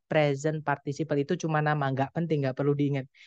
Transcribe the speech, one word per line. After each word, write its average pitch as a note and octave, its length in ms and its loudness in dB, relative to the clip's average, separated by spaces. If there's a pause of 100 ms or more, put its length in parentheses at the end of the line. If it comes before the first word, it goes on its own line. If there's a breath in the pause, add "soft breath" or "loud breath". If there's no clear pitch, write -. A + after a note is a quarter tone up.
(100)
present D3+ 560 2
participle. D3 480 -2
Itu C#3+ 240 0
cuma D#3 240 0
nama, D3+ 320 0
nggak B2+ 160 0
penting, D#3+ 320 0
nggak C3 160 -2
perlu C#3+ 160 2
diingat. C#3 320 0 (200 soft breath)